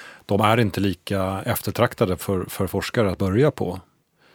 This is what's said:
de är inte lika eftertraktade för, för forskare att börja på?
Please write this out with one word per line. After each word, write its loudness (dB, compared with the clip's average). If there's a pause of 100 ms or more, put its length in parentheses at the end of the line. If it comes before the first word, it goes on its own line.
(260)
de 2
är 6
inte 0
lika -2
eftertraktade 0
för, -2
för -4
forskare 0
att -6
börja 2
på? -4 (540)